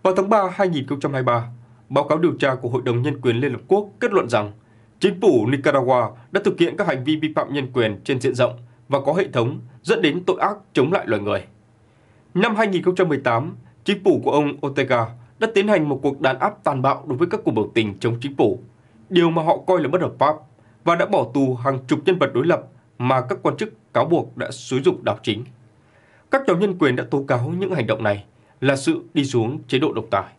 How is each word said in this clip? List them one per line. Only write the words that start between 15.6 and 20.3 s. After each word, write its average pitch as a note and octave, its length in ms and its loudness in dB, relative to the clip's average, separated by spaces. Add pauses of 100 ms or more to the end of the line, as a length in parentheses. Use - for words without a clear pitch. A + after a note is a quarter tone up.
hành D#3+ 200 2
một C3+ 140 -2
cuộc C#3 180 0
đàn C3 180 2
áp G3+ 260 -4
tàn C3+ 180 0
bạo C#3 240 0
đối C3+ 120 -4
với F3 120 0
các G#3+ 140 -4
cuộc D3+ 60 0
biểu G#2+ 240 -2
tình G#2+ 240 0
chống A#2 220 -2
chính C3+ 160 -8
phủ, G#2+ 240 2 (500)
điều E3+ 200 4
mà E3 120 0
họ D#3+ 140 2
coi F3+ 260 0
là C3 60 -2
bất F3 120 0
hợp - 180 -2
pháp, D3+ 180 4 (480)